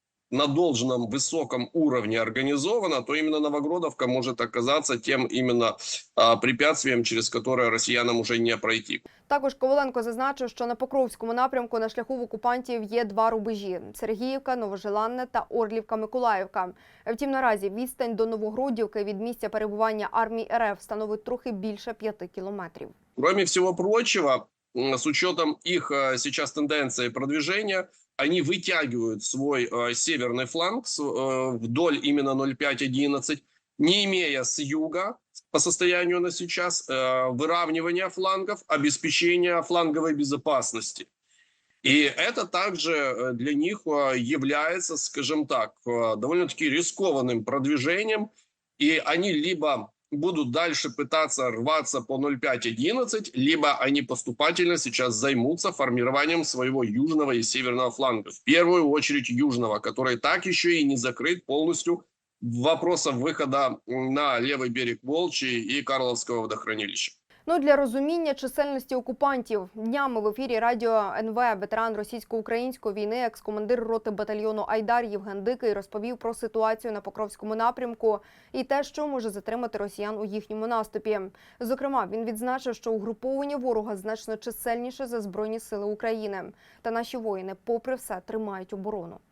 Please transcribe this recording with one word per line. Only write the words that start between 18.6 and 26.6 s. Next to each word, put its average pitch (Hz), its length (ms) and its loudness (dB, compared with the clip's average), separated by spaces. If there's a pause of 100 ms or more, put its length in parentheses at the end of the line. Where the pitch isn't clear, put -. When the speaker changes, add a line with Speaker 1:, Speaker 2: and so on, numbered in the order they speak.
Speaker 2:
від 202 180 -4
місця 226 280 -6
перебування 214 600 0
армії 226 400 0
Р 233 120 2
Ф 202 180 -2
становить 214 420 -6
трохи 247 280 -4
більше 208 420 -6
п'яти 214 340 -6
кілометрів. 185 600 -10 (280)
Speaker 1:
Кроме 185 260 4
всего 180 320 2
прочего, 190 720 2 (300)
м, 135 160 2
с 127 120 0
учетом 156 520 2 (100)
их, 175 240 0
э, 135 260 2
сейчас 143 340 -2
тенденции 139 580 0